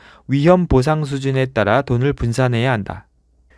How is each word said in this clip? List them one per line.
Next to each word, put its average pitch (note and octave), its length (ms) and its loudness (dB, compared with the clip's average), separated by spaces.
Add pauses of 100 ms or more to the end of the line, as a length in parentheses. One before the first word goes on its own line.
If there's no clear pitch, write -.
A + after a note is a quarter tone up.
(260)
위험 E3 400 2
보상 D3+ 380 2
수준에 C3+ 420 -2
따라 A2+ 360 0
돈을 C3 300 0
분산해야 B2 580 -2
한다. G2 360 -6 (520)